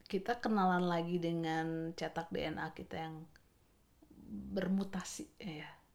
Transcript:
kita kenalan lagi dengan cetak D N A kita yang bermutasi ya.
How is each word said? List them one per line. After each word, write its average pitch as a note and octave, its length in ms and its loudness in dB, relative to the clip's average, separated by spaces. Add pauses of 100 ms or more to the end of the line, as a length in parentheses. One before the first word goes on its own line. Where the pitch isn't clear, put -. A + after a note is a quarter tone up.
kita G#3 320 0
kenalan F#3 480 6
lagi E3+ 320 2
dengan E3 760 0
cetak D#3+ 360 -4
D E3 160 0
N D#3 120 -2
A D#3+ 160 -4
kita - 240 -8
yang D#3+ 240 -6 (1040)
bermutasi G3 960 -2 (160)
ya. D3+ 320 -8 (240)